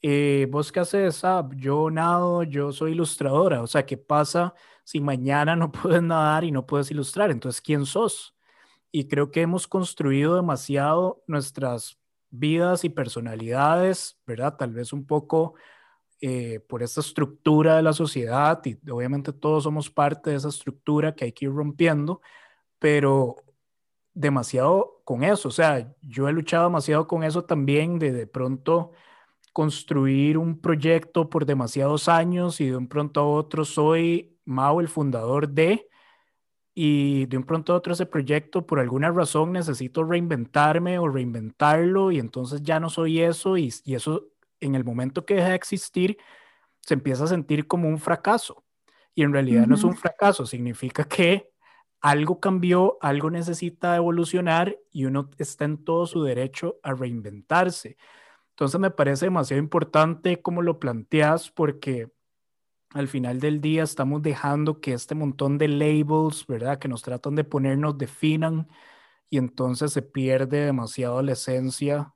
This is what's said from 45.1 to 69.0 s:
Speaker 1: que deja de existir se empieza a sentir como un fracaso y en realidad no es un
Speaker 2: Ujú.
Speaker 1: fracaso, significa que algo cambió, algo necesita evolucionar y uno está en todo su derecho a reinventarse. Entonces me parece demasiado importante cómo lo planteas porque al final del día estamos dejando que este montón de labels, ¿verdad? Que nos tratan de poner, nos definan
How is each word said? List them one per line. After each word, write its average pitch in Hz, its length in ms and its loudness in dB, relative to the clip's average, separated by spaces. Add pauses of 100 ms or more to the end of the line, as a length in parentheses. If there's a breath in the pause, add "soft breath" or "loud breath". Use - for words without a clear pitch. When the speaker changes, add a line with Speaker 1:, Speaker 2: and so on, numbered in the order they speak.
Speaker 1:
que 202 100 2
deja 180 140 2
de 185 60 2
existir 185 640 -2 (640 soft breath)
se - 140 -2
empieza 135 300 -2
a - 20 0
sentir 151 400 -2
como 170 220 0
un 156 100 -2
fracaso - 640 -2 (500 soft breath)
y 160 80 4
en 143 100 2
realidad 127 340 4
no 247 80 6
es 208 80 2
un 175 100 4
Speaker 2:
Ujú. - 20 -6
Speaker 1:
fracaso, 196 500 0
significa 120 600 -6
que 185 460 2 (500 soft breath)
algo 151 380 2
cambió, 185 600 2
algo 143 300 0
necesita 170 640 -4
evolucionar 170 840 0 (140)
y 135 140 -4
uno 139 240 -2 (100)
está - 260 -6
en 151 200 -4
todo 170 220 0
su 170 160 -4
derecho 131 600 -4
a 139 100 -4
reinventarse. 120 1040 -4 (540 soft breath)
Entonces 139 280 -2
me 190 120 0
parece 139 360 0
demasiado 147 360 0
importante 160 760 0
cómo 175 220 -4
lo 170 160 0
planteas 151 720 0
porque 139 600 -4 (840)
al 139 140 -4
final 127 320 -4
del 151 220 0
día 156 220 0
estamos 147 380 -2
dejando 151 580 -2
que 139 140 -4
este 123 220 -6
montón 143 420 -2
de 151 100 2
labels, 151 800 2
¿verdad? 131 320 -4
Que 147 80 -8
nos 120 140 -6
tratan 127 340 -6
de 151 80 0
poner, 135 340 0
nos 147 200 -2
definan 156 720 -2 (640 soft breath)